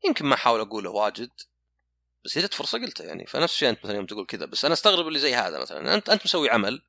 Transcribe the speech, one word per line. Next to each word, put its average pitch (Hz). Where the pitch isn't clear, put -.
يمكن 269
ما 139
أحاول 117
أقوله 104
واجد، 107
بس -
إذا 175
جت -
فرصة -
قلته -
يعني. 85
فنفس 160
الشيء 131
أنت 110
مثلا 104
يوم 101
تقول 104
كذا، 87
بس -
أنا 156
أستغرب 170
اللي 156
زي 139
هذا 92
مثلا. 76
أنت، 214
أنت 214
مسوي 151
عمل 110